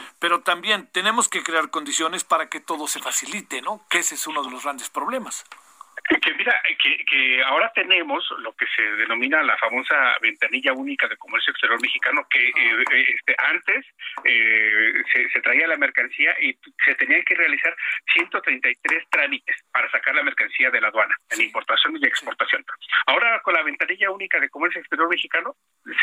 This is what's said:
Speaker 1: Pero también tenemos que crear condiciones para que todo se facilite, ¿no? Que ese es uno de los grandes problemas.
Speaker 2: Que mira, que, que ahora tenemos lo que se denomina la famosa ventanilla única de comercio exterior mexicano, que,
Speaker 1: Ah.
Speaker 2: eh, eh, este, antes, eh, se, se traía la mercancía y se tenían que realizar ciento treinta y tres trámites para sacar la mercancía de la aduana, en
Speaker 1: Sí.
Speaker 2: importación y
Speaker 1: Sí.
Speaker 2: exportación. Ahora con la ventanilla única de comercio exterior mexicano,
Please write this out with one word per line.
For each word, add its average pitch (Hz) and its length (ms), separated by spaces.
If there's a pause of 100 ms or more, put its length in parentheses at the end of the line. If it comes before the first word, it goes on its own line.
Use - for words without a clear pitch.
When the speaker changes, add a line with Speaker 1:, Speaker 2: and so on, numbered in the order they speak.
(200)
Speaker 1:
Pero 170 240
también 180 480
tenemos 214 380
que 175 120
crear 160 300
condiciones 160 520
para 156 240
que 160 120
todo 151 280
se 143 120
facilite, 135 640
¿no? 208 260
Que 170 100
ese 170 140
es 143 140
uno 151 160
de 131 80
los 127 120
grandes 143 240
problemas. 214 560 (760)
Speaker 2:
Que 160 140
mira, - 260 (160)
que, 147 280
que 131 380
ahora 156 300
tenemos 175 500 (140)
lo - 180
que - 200
se 113 80
denomina 117 580
la 117 160
famosa 127 640
ventanilla 120 520
única 135 340
de 110 100
comercio - 320
exterior 117 320
mexicano, 143 480
que, 127 260
Speaker 1:
Ah. 131 40
Speaker 2:
eh, 120 320
eh, 131 140 (100)
este, - 240
antes, 165 460 (380)
eh, 110 680 (180)
se, 127 200
se 123 100
traía 139 260
la 160 100
mercancía 139 600
y 135 160 (300)
se 135 100
tenían 147 280
que - 100
realizar 165 420 (380)
ciento 175 300
treinta 131 260
y 117 60
tres 160 340
trámites 139 460 (160)
para 127 180
sacar 135 240
la 143 80
mercancía 127 480
de 117 120
la 107 80
aduana, 101 260 (160)
en 110 60
Speaker 1:
Sí. 113 80
Speaker 2:
importación 139 500
y 151 40
Speaker 1:
Sí. 143 80
Speaker 2:
exportación. - 560 (440)
Ahora 185 340
con 185 140
la 160 80
ventanilla 165 480
única 190 280
de 139 100
comercio 170 320
exterior 160 280
mexicano, 175 460 (480)